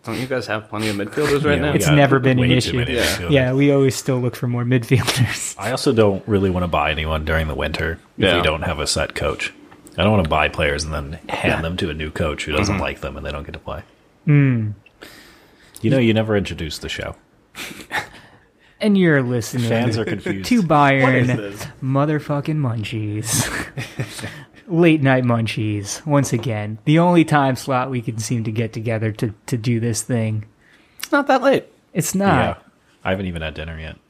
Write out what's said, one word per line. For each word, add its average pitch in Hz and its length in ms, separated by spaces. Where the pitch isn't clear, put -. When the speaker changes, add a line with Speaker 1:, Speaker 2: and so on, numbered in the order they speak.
Speaker 1:
don't 113 160
you 127 60
guys 127 220
have 107 220
plenty 107 180
of 104 80
midfielders 143 500
right 143 120
Speaker 2:
Yeah, 127 40
Speaker 1:
now? 147 120
Speaker 2:
we - 40
Speaker 3:
It's - 80
Speaker 2:
got 151 100
Speaker 3:
never 135 240
been 127 200
Speaker 2:
way 127 60
Speaker 3:
an 123 60
Speaker 2:
too 127 60
Speaker 3:
issue. 123 200
Speaker 2:
many 123 180
Speaker 1:
Yeah. 117 80
Speaker 2:
midfielders. - 280
Speaker 3:
Yeah, 131 220
we 143 180
always 135 240
still 127 240
look 123 160
for - 120
more 120 160
midfielders. 120 920
<laughs> - 40
Speaker 2:
I 107 120
also 135 200
don't 107 360
really 98 220
wanna 90 200
buy 78 220
anyone 78 340
during 80 240
the 71 60
winter 78 440
if 110 60
Speaker 1:
Yeah. 90 140
Speaker 2:
we 87 40
don't 80 220
have 80 160
a 71 80
set - 260
coach. - 400
I 85 60
don't 101 100
wanna 98 160
buy 76 220
players 73 340
and 76 100
then 73 260
hand - 280
Speaker 1:
Yeah. 78 40
Speaker 2:
them 82 160
to 87 140
a - 20
new 78 160
coach 76 360
who 76 60
doesn't 98 240
Speaker 1:
Mm-hmm. 92 80
Speaker 2:
like 69 180
them 69 140
and 69 80
they 73 80
don't 71 140
get - 80
to 82 60
play. - 240
Speaker 3:
Hmm. 135 440
Speaker 2:
You 110 100
know, 135 80
you 113 160
never 110 200
introduced 82 460
the - 80
show. - 260
<laughs> - 80
Speaker 3:
And 208 160
you're 160 260
listening 120 460
Speaker 2:
Fans 117 280
are 113 60
confused. 185 460
Speaker 3:
to 240 120
Bayern 143 420
Speaker 1:
What 131 120
is 127 120
this? - 60
Speaker 3:
motherfucking 143 760
Munchies. 113 1700
<laughs> - 240
Late 165 340
night 131 220
Munchies, 107 840
once 143 280
again. 110 500
The 151 160
only 175 240
time 139 320
slot 127 340
we 127 120
can 110 160
seem 113 260
to 113 80
get 113 220
together 110 400
to, 110 200
to - 100
do 117 240
this 113 220
thing. 110 420
Speaker 1:
It's - 140
not 285 140
that 262 140
late. 277 220
Speaker 3:
It's - 200
not. 190 440
Speaker 2:
Yeah. - 60
I 95 60
haven't 95 160
even 82 140
had 78 120
dinner 80 260
yet. 80 160